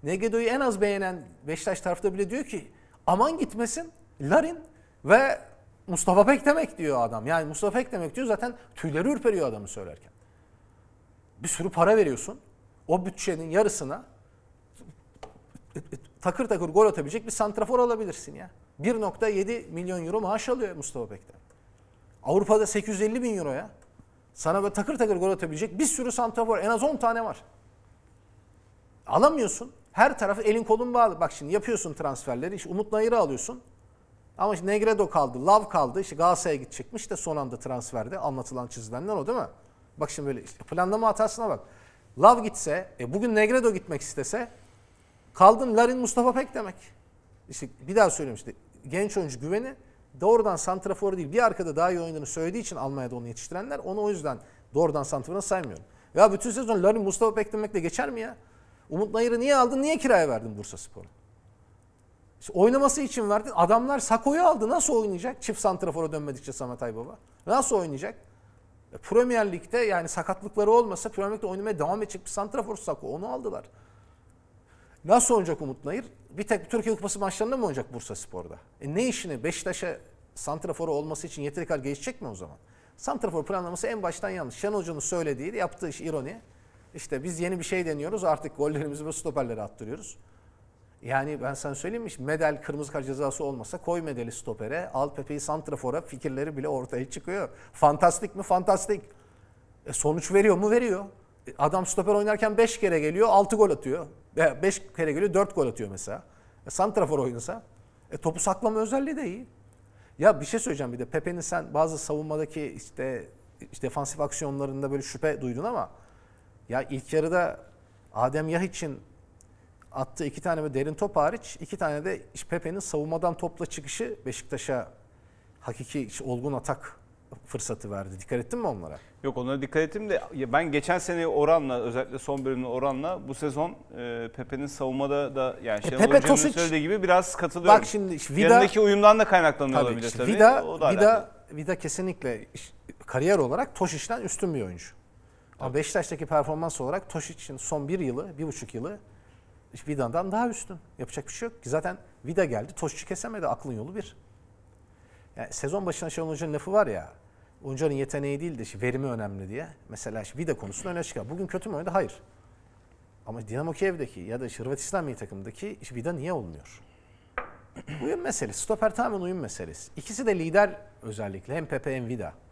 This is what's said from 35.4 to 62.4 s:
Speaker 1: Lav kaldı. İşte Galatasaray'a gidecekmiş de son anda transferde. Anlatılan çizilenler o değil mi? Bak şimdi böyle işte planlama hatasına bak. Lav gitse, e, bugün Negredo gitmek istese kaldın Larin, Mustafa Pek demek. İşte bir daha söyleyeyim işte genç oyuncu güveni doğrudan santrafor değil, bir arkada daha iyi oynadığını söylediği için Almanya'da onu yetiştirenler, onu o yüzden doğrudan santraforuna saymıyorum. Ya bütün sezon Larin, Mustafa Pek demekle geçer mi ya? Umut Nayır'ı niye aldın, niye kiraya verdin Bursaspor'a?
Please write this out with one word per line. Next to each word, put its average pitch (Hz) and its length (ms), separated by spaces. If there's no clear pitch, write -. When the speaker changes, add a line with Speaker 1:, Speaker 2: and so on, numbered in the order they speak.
Speaker 1:
Lav 208 220
kaldı. 147 320
İşte 175 160
Galatasaray'a 170 400
gidecekmiş - 540
de 190 60
son 160 200
anda 131 220
transferde. 123 600
Anlatılan 131 480
çizilenler 123 500
o 151 100
değil 240 120
mi? 196 80
Bak 147 140
şimdi 147 160
böyle 131 160
işte - 220
planlama 185 440
hatasına 220 400
bak. 131 120
Lav 226 240
gitse, 185 460
e, 123 140
bugün 220 200
Negredo 226 380
gitmek 175 280
istese 226 480
kaldın 220 420
Larin, 240 220
Mustafa 247 340
Pek 254 220
demek. 208 200
İşte 135 200
bir 190 80
daha 202 140
söyleyeyim 131 260
işte - 160
genç 202 280
oyuncu 143 240
güveni 214 340
doğrudan 214 360
santrafor 190 600
değil, 156 160
bir 233 120
arkada 175 320
daha 170 140
iyi 175 100
oynadığını 156 260
söylediği 175 360
için - 140
Almanya'da 131 400
onu 120 100
yetiştirenler, 165 520
onu 196 240
o 208 80
yüzden 147 280
doğrudan 151 280
santraforuna 156 400
saymıyorum. 143 420
Ya 202 180
bütün 196 180
sezon 220 320
Larin, 214 200
Mustafa 214 320
Pek 208 180
demekle 214 280
geçer 165 300
mi 233 100
ya? 214 160
Umut 202 240
Nayır'ı 233 260
niye 277 160
aldın, 262 260
niye 311 160
kiraya 190 300
verdin 110 300
Bursaspor'a? - 460